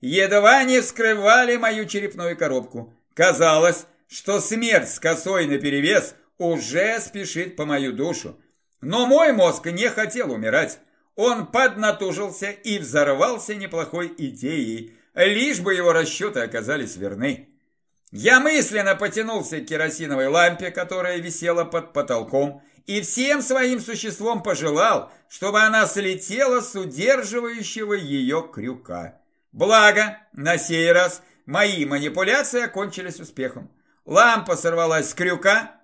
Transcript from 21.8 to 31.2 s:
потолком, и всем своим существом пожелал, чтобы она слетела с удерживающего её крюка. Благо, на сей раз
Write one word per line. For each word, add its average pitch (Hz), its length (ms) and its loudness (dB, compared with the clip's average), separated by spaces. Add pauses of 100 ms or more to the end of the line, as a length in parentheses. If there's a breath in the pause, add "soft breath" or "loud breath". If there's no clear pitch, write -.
потолком, 135 720 -2 (220 loud breath)
и 202 160 -4
всем 269 400 0
своим 254 380 0
существом 220 640 -6
пожелал, 170 680 0 (180 loud breath)
чтобы 208 320 0
она 220 240 4
слетела 208 760 -2
с - 160 -8
удерживающего 214 1160 -2
её 143 480 -2
крюка. 101 800 -12 (300)
Благо, 214 640 4 (160)
на 165 240 -2
сей 165 340 0
раз 175 300 2 (240 soft breath)